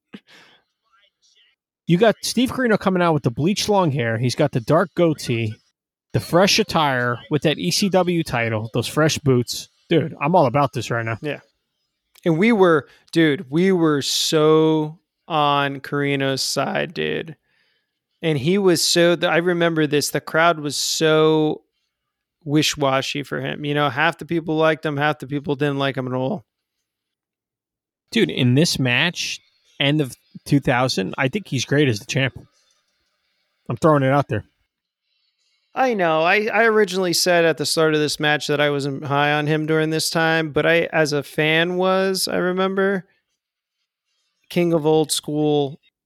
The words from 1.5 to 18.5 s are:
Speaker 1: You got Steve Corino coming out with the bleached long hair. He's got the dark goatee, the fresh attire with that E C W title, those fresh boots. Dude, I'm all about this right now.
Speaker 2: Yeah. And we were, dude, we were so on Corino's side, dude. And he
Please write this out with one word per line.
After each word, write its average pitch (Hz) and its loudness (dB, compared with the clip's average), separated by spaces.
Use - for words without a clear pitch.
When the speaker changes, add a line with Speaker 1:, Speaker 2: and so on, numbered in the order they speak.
Speaker 1:
You 170 4
got 214 4
Steve - -2
Corino 233 0
coming 185 0
out 170 2
with 147 -2
the 131 -2
bleached 180 -2
long 190 2
hair. 117 -2
He's 120 -2
got 147 0
the 135 -4
dark 156 0
goatee, 120 -2
the - -2
fresh 190 2
attire 131 -2
with 151 -2
that 151 0
E 175 -2
C - 0
W 175 0
title, 113 -4
those 120 -2
fresh 151 0
boots. - 0
Dude, 160 0
I'm 160 0
all 160 6
about 139 0
this 123 -6
right 117 -4
now. 117 -4
Speaker 2:
Yeah. 143 -8
And 160 2
we 220 4
were, 180 4
dude, 156 2
we 175 2
were 160 2
so 156 2
on 143 0
Corino's 139 -2
side, 147 -4
dude. 156 -6
And 156 -2
he 165 0